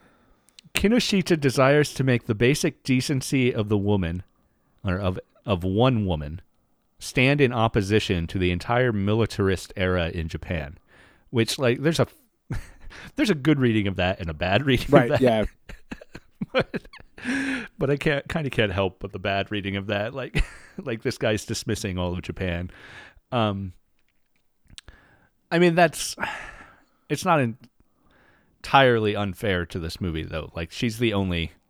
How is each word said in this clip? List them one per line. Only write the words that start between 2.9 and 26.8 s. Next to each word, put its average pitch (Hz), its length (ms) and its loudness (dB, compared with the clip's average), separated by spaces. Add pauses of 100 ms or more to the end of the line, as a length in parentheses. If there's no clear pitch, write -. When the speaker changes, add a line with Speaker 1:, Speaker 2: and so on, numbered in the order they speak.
Speaker 1:
of 107 160 -2
the 104 100 4
woman, 95 440 0 (640)
or 92 140 -2
of, 92 200 -2 (260)
of 90 200 -2
one 107 420 2
woman, 78 340 -4 (600)
stand 143 400 2
in 127 120 4
opposition 104 760 2
to - 100 -6
the 90 140 2
entire 120 400 0
militarist 101 840 0
era 90 340 0
in 82 180 -4
Japan, 80 500 -8 (520)
which, 117 280 0
like, 123 240 2
there's 156 160 0
a, 127 80 4 (440)
<laughs> - 60 -4 (600)
there's 277 140 2
a 185 40 4
good 147 240 2
reading 110 300 2
of 95 80 -4
that 92 240 0
and 82 100 -6
a 78 40 -6
bad 92 300 0
reading 131 260 2
Speaker 2:
Right, 127 200 6
Speaker 1:
of - 80 2
that. - 20 0
Speaker 2:
yeah. 113 300 4
Speaker 1:
<laughs> - 40 -20 (960)
But, - 360 -2 (920)
but 135 120 0
I 143 60 2
can't, 139 320 -2
kinda 156 200 -2
can't 107 240 0
help 95 280 -2
but 101 120 -10
the 104 60 -10
bad 98 320 -4
reading 98 260 -4
of 98 120 -8
that, 104 260 -4
like, 131 280 0 (200)
<laughs> - 160 -20
like, 127 240 -6
this 127 160 -4
guy's 110 260 0
dismissing 101 540 -4
all 90 160 -2
of 90 80 -6
Japan. 87 480 -6 (640)
Um, 101 400 -2 (1800)
I 170 80 2
mean, 175 160 6
that's, 165 400 2 (920)